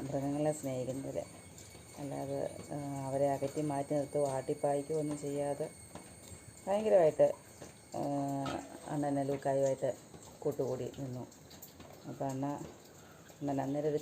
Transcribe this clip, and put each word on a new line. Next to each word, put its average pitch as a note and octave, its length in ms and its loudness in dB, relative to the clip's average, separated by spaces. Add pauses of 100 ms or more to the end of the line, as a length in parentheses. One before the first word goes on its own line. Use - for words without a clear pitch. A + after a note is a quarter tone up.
മൃഗങ്ങളെ C#3+ 440 2
സ്നേഹിക്കുന്നത്. C3+ 720 -2 (760)
അല്ലാതെ, C#3 480 -2 (260)
ആ, - 20 -2 (300)
അവരെ C#3 240 4
അകറ്റി C#3 300 0
മാറ്റി C#3 320 0
നിർത്തുകയോ C#3+ 420 2
ആട്ടിപ്പായിക്കുകയോ C#3+ 640 0
ഒന്നും D3 220 0
ചെയ്യാതെ C#3+ 480 -2 (1000)
ഭയങ്കരമായിട്ട്, F#3+ 600 8 (720)
ആ, - 20 0 (920)
അണ്ണനെ C#3+ 300 2
ലൂക്കായുമായിട്ട് C3+ 680 2 (460)
കൂട്ടുകൂടി B2+ 600 -2
നിന്നു. B2+ 280 -6 (840)
അപ്പോൾ C#3 220 -4
അണ്ണ, C3 140 -2 (920)
അണ്ണൻ C#3+ 220 0
അന്നേരം C#3+ 280 0
ഒരു D3 120 4